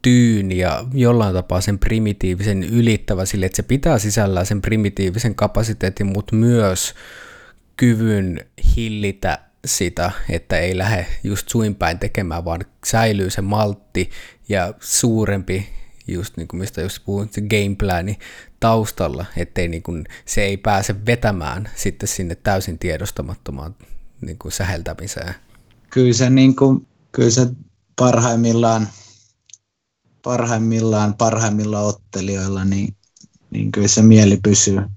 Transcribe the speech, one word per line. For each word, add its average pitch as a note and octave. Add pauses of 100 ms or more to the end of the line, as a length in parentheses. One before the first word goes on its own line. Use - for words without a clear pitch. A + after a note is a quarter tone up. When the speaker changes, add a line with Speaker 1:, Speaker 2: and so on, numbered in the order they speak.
Speaker 1:
tyyni A2+
ja F2+
jollain A#2+
tapaa F2+
sen G2+
primitiivisen G2
ylittävä G#2+
sille, F#2+
että -
se -
pitää C#3
sisällään G2
sen G2+
primitiivisen G#2
kapasiteetin, G#2
mut G2
myös A2 (840)
kyvyn A2 (360)
hillitä G#2 (260)
sitä, F2 (180)
että E2+
ei F2+
lähde F#2 (160)
just G2+
suin A2
päin E2+
tekemään, F2
vaan E2+ (200)
säilyy G#2+
se F#2+
maltti G2+ (400)
ja F#2+
suurempi, G2+ (380)
just -
niinku E2
mistä F2+
just -
puhuin, G2+
se G#2
gameplani G2+ (400)
taustalla, G#2 (120)
ettei E2+
niinku, E2 (340)
se -
ei G2
pääse G2+
vetämään G#2
sitten -
sinne F2
täysin F#2+
tiedostamattomaan D2 (460)
niinku -
säheltämiseen. F2 (540)
Speaker 2:
Kyllä B2+
se B2
niinku, C3 (260)
kyllä B2
se B2 (480)
parhaimmillaan, A#2 (1300)
parhaimmillaan, A2+
parhaimmilla G#2+
ottelijoilla, G2
niin, G2 (540)
niin G#2+
kyllä G#2
se -
mieli G#2+
pysyy G2 (160)